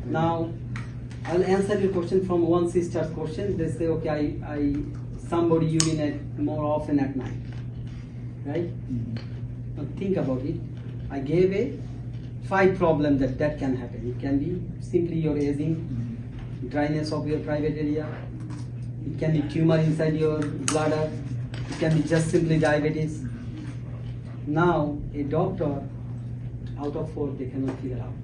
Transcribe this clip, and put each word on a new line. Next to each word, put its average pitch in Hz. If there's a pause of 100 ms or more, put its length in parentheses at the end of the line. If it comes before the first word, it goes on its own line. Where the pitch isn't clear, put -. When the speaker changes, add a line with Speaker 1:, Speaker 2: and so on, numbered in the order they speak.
Speaker 1:
Now, 120 (720)
I'll 175
answer 196
your 185
question 180
from 175
one 170
sister's 165
question. 160
They 160
say, 170
"Okay, 156
I, 147
I, 143 (540)
somebody 165
urinate 156 (180)
more 151
often 151
at 131
night," - (1040)
right? 170
Speaker 2:
Mm-hmm. 117 (600)
Speaker 1:
Now - (120)
think 196
about 131
it. 156 (540)
I 139
gave 180
a 233 (680)
five 190
problem 147
that, 127
that 147
can 131
happen. 117
It -
can 139
be 156 (220)
simply 165
your 151
aging, 143
Speaker 2:
Mm-hmm. -
Speaker 1:
dryness 151
of 143
your 151
private 151
area. 151 (1000)
It -
can 160
be 139
tumor 165
inside 156
your 156
bladder. 151 (600)
It -
can 160
be -
just 160
simply 160
diabetes. 151 (1200)
Now, 156 (180)
a 143
doctor 156 (960)
out 143
of 156
four, 147 (100)
they 131
cannot 131
figure 120
out. 120 (120)